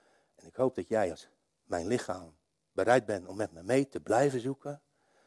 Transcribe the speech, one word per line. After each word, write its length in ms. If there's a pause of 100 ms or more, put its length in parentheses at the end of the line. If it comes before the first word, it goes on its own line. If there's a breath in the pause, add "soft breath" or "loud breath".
(360)
En 140
ik 60
hoop 200
dat 120
jij 240
als 180 (340)
mijn 240
lichaam 480 (360)
bereid 340
bent 220
om 100
met 140
me 120
mee 260
te 100
blijven 400
zoeken 420 (460)